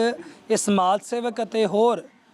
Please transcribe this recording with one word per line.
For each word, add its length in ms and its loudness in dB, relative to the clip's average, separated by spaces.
ਇਹ 60 2
ਸਮਾਜ 460 2
ਸੇਵਕ 400 -6
ਅਤੇ 240 0
ਹੋਰ 380 2